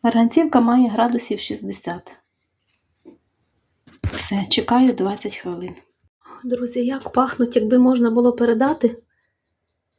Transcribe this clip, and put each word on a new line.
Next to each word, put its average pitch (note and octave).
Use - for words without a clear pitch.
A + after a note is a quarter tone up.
Марганцівка A#3+
має A#3+
градусів A#3
шістдесят. G3
Все, -
чекаю B3
двадцять G3+
хвилин. F3
Друзі, A#3+
як C4+
пахнуть, B3+
якби G#3+
можна B3
було A#3+
передати, A#3+